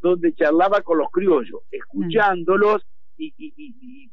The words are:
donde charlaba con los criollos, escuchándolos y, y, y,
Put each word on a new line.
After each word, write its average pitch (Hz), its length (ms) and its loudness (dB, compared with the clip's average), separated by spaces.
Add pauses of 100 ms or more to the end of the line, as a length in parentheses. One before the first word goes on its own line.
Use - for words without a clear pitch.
donde 170 320 2
charlaba 170 480 4
con 165 160 0
los 143 140 0
criollos, 170 500 2 (100)
escuchándolos 196 1120 2 (320)
y, 311 200 -10
y, 302 180 -12
y, 262 580 -16